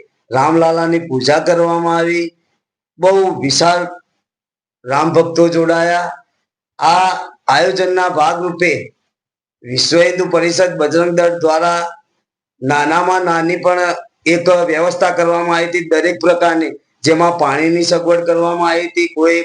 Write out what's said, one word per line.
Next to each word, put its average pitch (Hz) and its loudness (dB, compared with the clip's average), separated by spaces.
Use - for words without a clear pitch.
રામલાલાની 165 0
પૂજા 131 0
કરવામાં 170 0
આવી. 170 -2
બહુ 185 4
વિશાળ 165 2
રામ 143 0
ભક્તો 165 2
જોડાયા. 170 0
આ 175 4
આયોજનના 180 0
ભાગરૂપે 170 0
વિશ્વ 131 -2
હિન્દુ 180 2
પરિષદ, 170 0
બજરંગ 165 0
દળ 170 2
દ્વારા 170 0
નાનામાં 160 0
નાની 170 -2
પણ 180 0
એક 170 0
વ્યવસ્થા 170 0
કરવામાં 170 0
આવી 170 -2
હતી 170 -4
દરેક 165 0
પ્રકારની, 165 0
જેમાં 160 2
પાણીની 160 0
સગવડ 170 0
કરવામાં 170 0
આવી 170 -4
હતી, 170 -2
કોઈ 170 2